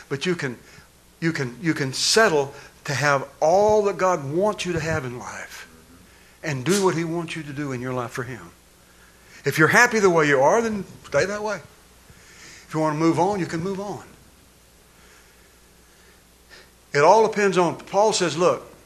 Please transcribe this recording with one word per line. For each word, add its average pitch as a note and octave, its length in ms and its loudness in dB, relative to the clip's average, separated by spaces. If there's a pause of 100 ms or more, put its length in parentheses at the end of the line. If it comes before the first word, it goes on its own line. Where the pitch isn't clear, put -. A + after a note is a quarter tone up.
(100)
but C#3 160 -6
you F3+ 80 0
can, C3+ 240 -8 (600)
you E3 140 -2
can, C3 300 -6
you D#3+ 100 0
can C#3 220 -4
settle D#3+ 580 2 (320)
to D3 80 -6
have C#3 340 0 (140)
all G#3 440 4
that G3 120 -2
God E3+ 340 -2
wants F#3+ 360 -2
you F3 80 -4
to D#3+ 60 -2
have D#3 260 -4
in B2 120 -10
life - 480 -16 (800)
and C#3 180 -6
do F#3+ 220 0
what F3+ 100 4
He E3 100 -2
wants E3 300 -6
you D#3+ 80 -10
to C#3+ 120 -12
do C#3 180 -8
in B2 80 -6
your B2+ 140 -6
life A#2+ 160 -6
for B2+ 120 -8
Him. A2 300 -12 (920)
If C#3+ 140 -2
you're D#3 100 6
happy A3+ 300 4
the G3 120 4
way D#3+ 180 4
you C#3 120 4
are, F3 200 4
then G#3+ 240 -4 (220)
stay C#3+ 180 0
that G#3 180 -8
way. G#3 140 -6
If - 1160 -20
you D#3 60 -2
want D#3 160 0
to - 20 -6
move D#3+ 200 2
on, F#3+ 220 2
you D#3 60 -2
can D#3+ 140 -6
move F#3+ 200 -6
on. F#3 240 -10 (3000)
It C#3+ 100 2
all G#3+ 240 8
depends G3 300 0
on, E3 200 2
Paul G3+ 360 0
says, D#3+ 240 -2
"Look, D#3 260 2 (240)